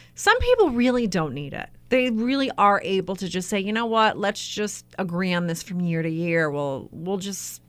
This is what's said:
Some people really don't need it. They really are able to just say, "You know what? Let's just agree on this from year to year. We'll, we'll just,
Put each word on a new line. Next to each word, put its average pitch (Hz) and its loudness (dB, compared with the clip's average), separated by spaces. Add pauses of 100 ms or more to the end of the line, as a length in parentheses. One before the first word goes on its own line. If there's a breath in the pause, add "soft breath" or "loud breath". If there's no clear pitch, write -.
(160 loud breath)
Some 427 4
people 480 4
really 240 2
don't 160 -2
need 143 -10
it. - -10 (220)
They 254 4
really 254 0
are 202 6
able 190 -2
to 190 -6
just 180 -4
say, 208 0
"You 196 -2
know 233 0
what? 220 2
Let's 202 -2
just - -6 (120)
agree 180 -2
on 175 0
this 165 -4
from 180 -6
year 165 0
to 160 -2
year. 165 0
We'll, 143 -4
we'll 175 -4
just, 190 -10